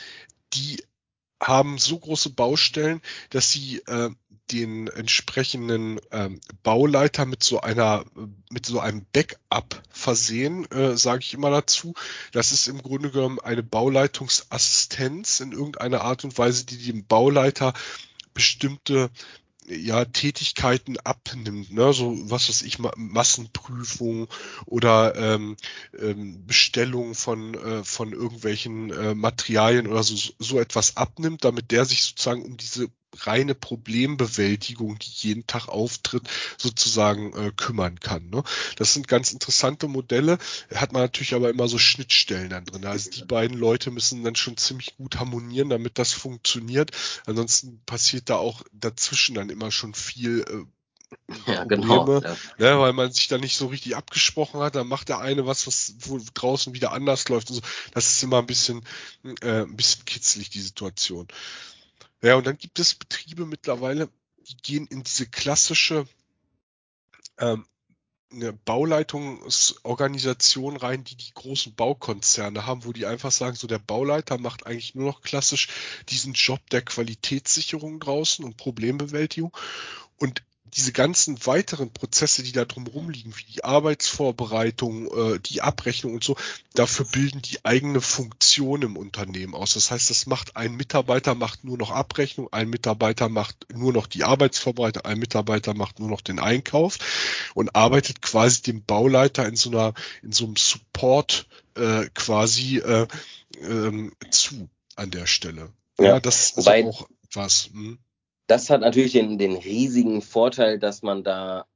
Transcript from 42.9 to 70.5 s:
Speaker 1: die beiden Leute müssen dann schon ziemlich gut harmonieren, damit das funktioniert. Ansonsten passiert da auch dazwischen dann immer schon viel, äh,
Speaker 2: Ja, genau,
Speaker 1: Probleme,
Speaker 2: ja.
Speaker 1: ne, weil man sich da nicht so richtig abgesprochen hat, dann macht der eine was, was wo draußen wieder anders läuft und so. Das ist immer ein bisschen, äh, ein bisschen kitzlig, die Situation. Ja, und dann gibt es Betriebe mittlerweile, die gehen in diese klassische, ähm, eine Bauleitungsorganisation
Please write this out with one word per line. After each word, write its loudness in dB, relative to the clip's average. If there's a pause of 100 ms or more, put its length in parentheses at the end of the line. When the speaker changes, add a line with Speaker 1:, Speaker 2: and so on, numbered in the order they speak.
Speaker 1:
die -12
beiden 0
Leute 0
müssen -2
dann -2
schon -2
ziemlich -4
gut -8
harmonieren, -2
damit -2
das 2
funktioniert. -2 (340)
Ansonsten 0
passiert 0
da 2
auch -2 (100)
dazwischen -2
dann -6
immer -8
schon -4
viel, -2
äh, -8 (840)
Speaker 2:
Ja, 0
genau, 4
Speaker 1:
Probleme, 4
Speaker 2:
ja. -4 (220)
Speaker 1:
ne, 6
weil 6
man 0
sich 0
da 0
nicht -2
so -2
richtig -8
abgesprochen 0
hat, -2
dann -2
macht -4
der -2
eine 0
was, -2
was -2
wo -8 (160)
draußen -2
wieder -2
anders 0
läuft 0
und -8
so. -8 (300)
Das 2
ist 4
immer 4
ein 0
bisschen, -2 (560)
äh, 0
ein -10
bisschen 0
kitzlig, -2
die -8
Situation. -8 (920)
Ja, 8
und 2
dann -2
gibt -12
es 2
Betriebe -12
mittlerweile, -4 (400)
die -20
gehen -6
in -12
diese -4
klassische, 2 (1300)
ähm, -2 (640)
eine -8
Bauleitungsorganisation 0